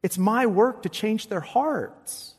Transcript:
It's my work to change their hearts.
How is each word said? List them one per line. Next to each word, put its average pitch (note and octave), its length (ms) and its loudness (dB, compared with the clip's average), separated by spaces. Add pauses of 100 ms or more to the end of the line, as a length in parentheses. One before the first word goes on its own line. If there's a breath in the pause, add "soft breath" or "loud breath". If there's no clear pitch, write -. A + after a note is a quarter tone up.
It's F#3 160 -4
my A3 300 4
work A3+ 380 2
to F#3 40 -2
change G#3+ 380 -2
their F#3 140 -6
hearts. - 1000 -4